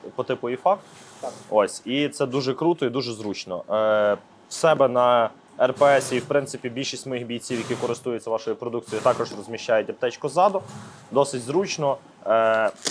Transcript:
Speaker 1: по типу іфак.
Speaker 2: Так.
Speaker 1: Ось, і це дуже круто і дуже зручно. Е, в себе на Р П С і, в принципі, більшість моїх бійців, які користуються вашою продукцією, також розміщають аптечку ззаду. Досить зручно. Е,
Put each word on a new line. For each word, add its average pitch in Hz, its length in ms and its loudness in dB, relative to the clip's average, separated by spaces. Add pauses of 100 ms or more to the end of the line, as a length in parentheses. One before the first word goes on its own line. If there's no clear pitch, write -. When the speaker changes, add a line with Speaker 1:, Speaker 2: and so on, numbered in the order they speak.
(140)
Speaker 1:
по 127 100 -4
типу 120 260 -4
іфак. 180 280 0 (420)
Speaker 2:
Так. - 120 -8 (180)
Speaker 1:
Ось, 104 340 2
і 139 240 0
це 143 180 -4
дуже 127 280 -2
круто 165 320 0
і - 40 -2
дуже 123 220 -4
зручно. 101 580 -8
Е, - 20 -4 (760)
в - 40 -18
себе 139 360 4
на 123 420 4 (300)
Р 127 120 4
П 143 280 6
С 127 160 -2
і, - 20 2
в 120 60 -4
принципі, 139 440 -2
більшість 120 380 -8
моїх 123 200 -6
бійців, 117 320 -6
які 113 160 -4
користуються 117 560 -4
вашою 110 260 -2
продукцією, 117 460 -6
також 117 340 2
розміщають 110 540 -2
аптечку 123 380 -4
ззаду. 185 340 2 (480)
Досить 131 320 2
зручно. 143 540 -2 (300)
Е, 110 440 4 (200)